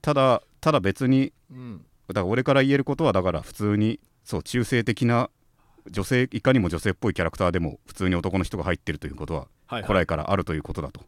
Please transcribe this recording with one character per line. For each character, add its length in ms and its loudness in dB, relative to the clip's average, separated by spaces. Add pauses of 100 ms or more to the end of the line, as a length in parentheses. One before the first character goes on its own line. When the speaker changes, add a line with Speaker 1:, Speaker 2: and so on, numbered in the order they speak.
Speaker 1:
た 140 0
だ、 280 4 (180)
た 120 2
だ 80 4
別 260 0
に、 260 2 (180)
Speaker 2:
う 40 -20
ん。 300 -16 (240)
Speaker 1:
だ 60 -8
か 60 0
ら 60 0
俺 180 0
か 100 4
ら 80 4
言 100 4
え 60 4
る 60 0
こ 120 -2
と 80 -2
は、 80 4
だ 100 2
か 100 2
ら 100 -4
普 120 -18
通 220 0
に、 240 0 (240)
そ 140 -6
う、 40 -4
中 220 -2
性 200 0
的 220 0
な 240 2 (600)
女 140 -4
性、 280 2
い 80 -4
か 120 2
に 60 6
も 100 2
女 100 -2
性 120 0
っ 40 0
ぽ 160 -2
い 40 -2
キ 60 -6
ャ 40 2
ラ 60 0
ク 80 -18
タ 100 2
ー 20 2
で 100 0
も 260 -4
普 80 -18
通 140 0
に 60 2
男 240 -2
の 60 2
人 120 -6
が 80 -4
入 100 0
っ 40 -8
て 140 -8
る 60 -6
と 80 -12
い 40 -8
う 40 -12
こ 120 -10
と 80 -6
は、 60 -4 (260)
Speaker 2:
は 120 -8
い 20 -6
は 0 -
い。 40 -10
Speaker 1:
古 100 -2
来 120 4
か 100 -2
ら 140 -4
あ 60 2
る 80 -2
と 100 -6
い 40 -4
う 40 -8
こ 120 -10
と 80 -6
だ 80 -8
と 180 -20